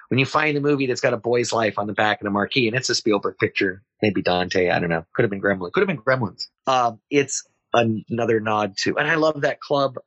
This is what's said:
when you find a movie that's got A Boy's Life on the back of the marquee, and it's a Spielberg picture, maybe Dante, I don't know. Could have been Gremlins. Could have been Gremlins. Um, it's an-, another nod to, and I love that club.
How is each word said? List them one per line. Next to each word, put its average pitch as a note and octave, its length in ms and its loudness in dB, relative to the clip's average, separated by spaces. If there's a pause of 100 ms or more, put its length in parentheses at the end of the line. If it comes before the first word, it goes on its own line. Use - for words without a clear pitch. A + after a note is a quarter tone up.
when B2 120 2
you C3+ 40 2
find D3+ 320 0
a C#3+ 40 -2
movie C#3 260 0
that's B2 140 -2
got B2+ 120 2
A A#2 40 0
Boy's A#2 360 0
Life A2+ 260 0
on G2+ 100 -4
the G#2 40 -6
back G#2+ 280 0
of - 40 -8
the G2+ 60 -2
marquee, G2+ 380 0
and A2+ 80 -2
it's B2+ 120 -2
a A#2+ 60 0
Spielberg G2+ 440 0
picture, G2 440 -2 (180)
maybe F#2 220 2
Dante, F2+ 480 0
I E2+ 80 0
don't F2 100 0
know. E2 160 -2 (100)
Could B2 100 2
have G#2+ 60 0
been G2 120 -6
Gremlins. F#2 300 -2
Could F#3 80 0
have G3+ 80 -4
been E3 100 -4
Gremlins. C3 480 -2 (220)
Um, A#2+ 320 0 (100)
it's C#3+ 320 0 (320)
an-, A2+ 340 2
another A#2 300 0
nod G#2+ 400 -2
to, - 180 -2
and D3 140 0
I E3 60 0
love D3+ 240 0
that C#3 200 -2
club. C#3 360 -2 (100)